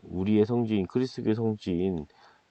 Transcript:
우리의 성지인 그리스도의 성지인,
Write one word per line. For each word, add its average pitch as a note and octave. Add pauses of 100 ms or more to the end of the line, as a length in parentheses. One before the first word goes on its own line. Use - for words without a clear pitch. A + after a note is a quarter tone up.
우리의 G2+
성지인 A2
그리스도의 B2
성지인, F#2+ (440)